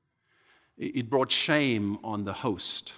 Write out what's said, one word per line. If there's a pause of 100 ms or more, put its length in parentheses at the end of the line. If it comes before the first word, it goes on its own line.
(760)
It,
it
brought
shame
on
the
host.